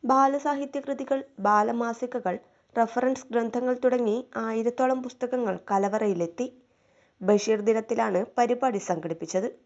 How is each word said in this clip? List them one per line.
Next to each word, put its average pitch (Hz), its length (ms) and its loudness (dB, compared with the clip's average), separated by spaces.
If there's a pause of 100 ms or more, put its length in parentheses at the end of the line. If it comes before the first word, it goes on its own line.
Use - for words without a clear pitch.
ബാലസാഹിത്യ 277 760 2
കൃതികൾ, 269 440 -4 (140)
ബാലമാസികകൾ, 233 1000 0 (400)
റഫറൻസ് 247 540 0
ഗ്രന്ഥങ്ങൾ 240 520 0
തുടങ്ങി 240 420 2 (100)
ആയിരത്തോളം 240 680 0
പുസ്തകങ്ങൾ 247 560 -4 (120)
കലവറയിലെത്തി. 202 840 0 (720)
ബഷീർ 208 380 2
ദിനത്തിലാണ് 220 640 0 (120)
പരിപാടി 240 400 2
സംഘടിപ്പിച്ചത്. 175 880 -4